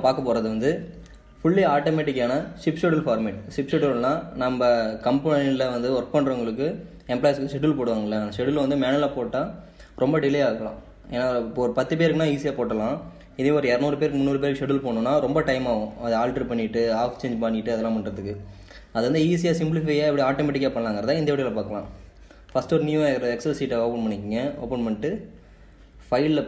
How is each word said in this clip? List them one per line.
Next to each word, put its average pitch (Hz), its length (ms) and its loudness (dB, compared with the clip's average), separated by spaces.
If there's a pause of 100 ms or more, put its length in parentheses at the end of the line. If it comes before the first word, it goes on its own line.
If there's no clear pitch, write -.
பார்க்க 131 220 2
போறது 113 260 2
வந்து 113 180 0 (720)
fully 185 300 4
ஆட்டோமேட்டிக்கான 147 600 2 (300)
ship 160 200 0
schedule 160 240 2
format. 110 340 0 (140)
Ship 139 180 -4
ஷெட்யூல்னா 135 400 2 (300)
நம்ம 127 260 2 (380)
கம்பெனில 139 680 2
வந்து 120 220 -2
ஒர்க் - 180 -2
பண்றவங்களுக்கு, 131 540 0 (460)
எம்ப்ளாயீஸ்க்கு 135 400 2
schedule 143 260 2
போடுவாங்கல்ல, 107 420 0
அந்த 104 160 -6
schedule 139 260 0
வந்து 139 200 2
மேனுவலா 139 340 2
போட்டா 123 240 -2 (600)
ரொம்ப 147 200 2
delay 139 240 2
ஆகலாம். 110 300 -4 (340)
ஏன்னா 123 140 0 (160)
இப்போ 117 240 -4
ஒரு 120 140 -2
பத்து 156 200 0
பேருக்குன்னா 156 360 2
ஈஸியா 139 240 -4
போட்டலாம். 113 360 -2 (460)
இதே 139 160 4
ஒரு 135 140 2
இருநூறு 139 280 2
பேருக்கு, 143 220 2
முந்நூறு 139 220 2
பேருக்கு 139 180 -2
schedule 135 240 0
போடணும்னா 117 280 0 (120)
ரொம்ப 147 240 2
time 131 240 0
ஆகும். 107 180 -4 (140)
அதை 113 160 2
alter 127 320 -2
பண்ணிட்டு, 117 300 0 (180)
ஆஃப் 123 220 -4
சேஞ்ச் 120 200 -2
பண்ணிட்டு, 113 320 -2
அதெல்லாம் 110 220 -2
பண்றதுக்கு. 101 380 -6 (600)
அது 113 140 2
வந்து 156 140 2 (100)
ஈஸியா 170 280 2
சிம்பிளிஃபையா 151 480 2
எப்படி 139 200 2
ஆட்டோமேட்டிக்கா 139 480 0
பண்ணலாங்கிறத 113 440 0
இந்த 147 120 2
வீடியோல 127 260 0
பார்க்கலாம். 101 280 -8 (640)
First 135 240 0
ஒரு 156 140 2
new 151 120 0 (320)
Excel 139 240 -2
ஷீட்டை 123 300 -2
open 117 180 -2
பண்ணிக்கங்க. 107 380 -2 (220)
Open 120 200 -4
பண்ணிட்டு 110 260 -2 (960)
ஃபைல்ல 147 420 2